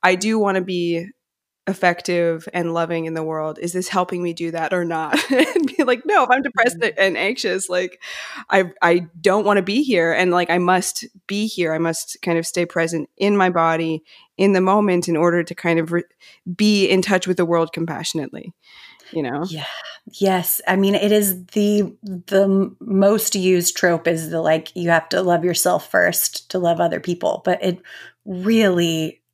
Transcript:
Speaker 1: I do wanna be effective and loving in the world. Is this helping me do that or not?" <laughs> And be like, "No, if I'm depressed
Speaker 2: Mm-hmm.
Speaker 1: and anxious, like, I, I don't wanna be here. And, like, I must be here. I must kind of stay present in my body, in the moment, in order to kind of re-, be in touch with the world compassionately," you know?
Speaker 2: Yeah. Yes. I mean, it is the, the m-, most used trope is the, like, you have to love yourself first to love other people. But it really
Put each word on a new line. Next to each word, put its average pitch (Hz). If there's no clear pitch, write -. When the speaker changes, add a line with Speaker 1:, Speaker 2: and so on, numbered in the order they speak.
Speaker 1:
I 185
do 214
wanna 196
be 175
effective 170
and 170
loving 165
in 160
the 160
world. 156
Is 170
this 185
helping 180
me 170
do 165
that 160
or 180
not?" 160
<laughs> -
And 311
be 311
like, 247
"No, 339
if 220
I'm 269
depressed 240
Speaker 2:
Mm-hmm. 233
Speaker 1:
and 190
anxious, 190
like, 180
I, 190
I 175
don't 202
wanna 202
be 202
here. 175
And, 180
like, 175
I 170
must 180
be 208
here. 170
I 160
must 165
kind 170
of 165
stay 175
present 170
in 202
my 185
body, 165
in 196
the 185
moment, 190
in 170
order 170
to 170
kind 170
of 165
re-, 170
be 208
in 185
touch 190
with 185
the 180
world 165
compassionately," 160
you 165
know? 139
Speaker 2:
Yeah. 156
Yes. 185
I 185
mean, 196
it 202
is 190
the, 208
the 196
m-, 196
most 202
used 180
trope 170
is 165
the, 165
like, 160
you 170
have 165
to 180
love 175
yourself 180
first -
to 190
love 170
other 170
people. -
But 180
it 180
really 180